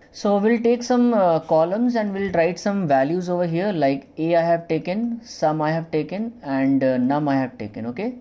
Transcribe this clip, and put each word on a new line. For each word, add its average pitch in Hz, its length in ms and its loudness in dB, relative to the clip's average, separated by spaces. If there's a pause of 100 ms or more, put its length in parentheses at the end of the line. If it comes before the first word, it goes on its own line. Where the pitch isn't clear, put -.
(120)
So 202 260 0
we'll 220 220 2
take 240 220 2
some, 240 320 2
uh, 175 280 4
columns 185 540 0
and 208 180 -2
we'll 196 180 -4
write 175 260 2
some 202 300 -2
values 147 420 2
over 180 160 0
here, 170 260 -2
like 139 360 0 (100)
A 165 200 0
I 165 40 4
have 170 260 0
taken, 208 560 -4
sum 156 380 -2
I 151 100 0
have 165 200 -4
taken, 180 500 -4
and, 135 420 0
uh, 127 140 2
num 143 320 0
I 135 60 2
have 131 240 -4
taken, 110 260 -10
okay? 196 360 -6